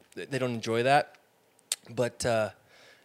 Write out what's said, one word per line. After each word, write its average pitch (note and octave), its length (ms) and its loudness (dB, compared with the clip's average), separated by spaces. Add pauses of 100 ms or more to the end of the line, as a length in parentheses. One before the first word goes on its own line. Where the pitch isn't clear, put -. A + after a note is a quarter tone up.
(140)
th-, F2+ 160 -12
they C3 80 -4
don't B2 160 -2
enjoy A2+ 300 -2
that. C#3 320 2 (720)
But, A#2 360 -4
uh, A2 260 0 (540)